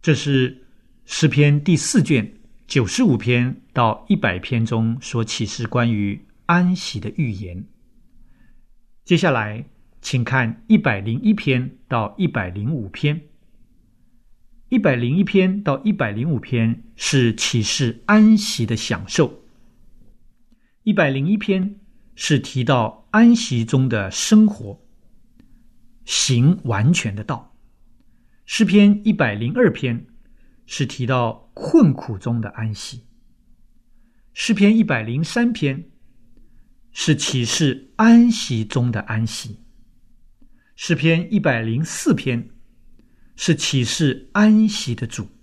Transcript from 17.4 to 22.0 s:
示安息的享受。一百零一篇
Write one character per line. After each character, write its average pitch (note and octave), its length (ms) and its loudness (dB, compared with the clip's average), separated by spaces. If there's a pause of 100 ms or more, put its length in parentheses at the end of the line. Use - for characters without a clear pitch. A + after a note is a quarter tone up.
示 A2+ 460 -4
安 G#3+ 280 6
息 G#3 300 -2
的 A2 100 -2
享 G2 320 -6
受。 - 360 -2 (1400)
一 G#3+ 80 0
百 E3+ 180 2
零 C3+ 180 -2
一 G#3 100 2
篇 G3 420 -2 (360)